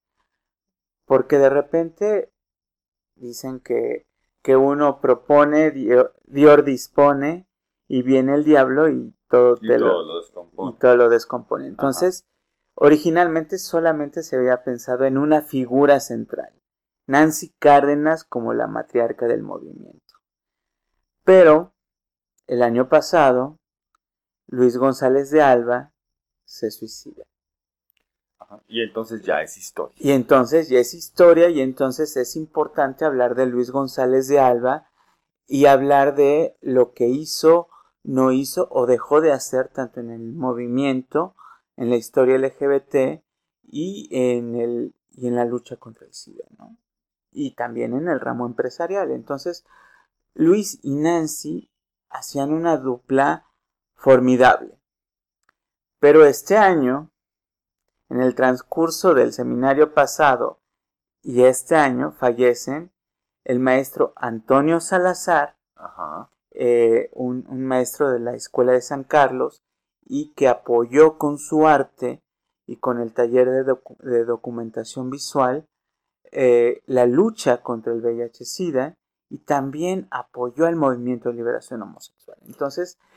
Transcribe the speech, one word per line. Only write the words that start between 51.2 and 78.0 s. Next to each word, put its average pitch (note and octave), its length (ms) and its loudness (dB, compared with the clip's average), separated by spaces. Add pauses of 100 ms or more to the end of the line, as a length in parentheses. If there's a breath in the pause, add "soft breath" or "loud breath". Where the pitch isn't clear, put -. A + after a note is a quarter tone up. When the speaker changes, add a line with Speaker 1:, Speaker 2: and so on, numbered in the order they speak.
Speaker 1:
hacían C#3 420 -8
una E3 240 -2
dupla C3+ 720 -2 (480)
formidable. B2+ 840 4 (1200)
Pero D3 260 8
este C#3+ 300 0
año, D#3 540 0 (960)
en B2+ 120 -6
el B2+ 140 0
transcurso D#3+ 800 0
del A#2+ 180 2
seminario C3 600 -2
pasado C3+ 680 0 (600)
y B2 220 2
este C3 320 2
año, C#3 360 -2
fallecen B2+ 800 -2 (520)
el B2 160 -2
maestro C3 560 -2
Antonio C3+ 640 -2
Salazar, F3 760 -2 (180)
Speaker 2:
Ajá. F2 560 -16 (200)
Speaker 1:
eh, A#2+ 640 0
un, B2+ 340 -8
un C3 160 -10
maestro C3 460 -2
de B2 100 -2
la A#2+ 140 -8
Escuela B2 380 0
de B2 100 2
San C#3 220 -10
Carlos, B2+ 580 0 (420)
y C#3+ 300 -10
que C3+ 140 0
apoyó B2 680 2
con D3 220 -6
su D#3 280 0
arte C#3 560 -2 (440)
y B2+ 100 -16
con A#2+ 240 -6
el A2+ 140 -10
taller B2 340 0
de C3 160 -2
docu-, B2+ 340 -6
de A#2+ 260 -2
documentación A#2 840 -10
visual, C#3 560 -4 (640)
eh, A#2+ 560 2
la B2+ 200 0
lucha C#3+ 560 0
contra A#2 300 -8
el A#2 80 -6